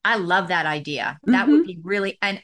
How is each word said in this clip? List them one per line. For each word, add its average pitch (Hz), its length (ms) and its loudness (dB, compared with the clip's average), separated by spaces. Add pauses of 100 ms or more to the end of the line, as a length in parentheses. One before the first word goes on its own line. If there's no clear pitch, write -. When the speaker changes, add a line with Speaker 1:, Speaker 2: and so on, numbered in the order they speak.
Speaker 1:
I 226 120 2
love 180 320 0
that 165 180 0
idea. 143 500 -6 (100)
That 247 200 4
would 294 140 6
Speaker 2:
Mm-hmm. 339 60 0
Speaker 1:
be 180 180 -12
really, 196 360 -2
and, 196 240 -4